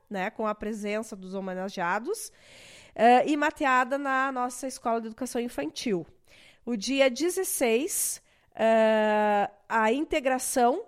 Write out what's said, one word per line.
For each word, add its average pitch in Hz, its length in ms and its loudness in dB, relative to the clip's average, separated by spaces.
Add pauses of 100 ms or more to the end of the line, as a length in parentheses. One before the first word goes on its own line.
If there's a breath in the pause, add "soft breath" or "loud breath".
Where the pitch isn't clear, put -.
(120)
né, 196 180 -4
com 220 180 -6
a 214 80 -2
presença 214 640 -6
dos 185 160 -14
homenageados, 190 1000 -6 (640 loud breath)
eh, 240 320 6
e 294 120 0
mateada 269 580 0
na 269 340 -2
nossa 247 360 -6
Escola 233 340 -4
de 220 60 -10
Educação 233 340 -6
Infantil. 240 640 -4 (580 loud breath)
O 240 120 -4
dia 262 340 2
dezesseis, 294 1120 -2 (320 soft breath)
eh, 214 960 4 (180)
a 220 240 2
integração, 269 960 2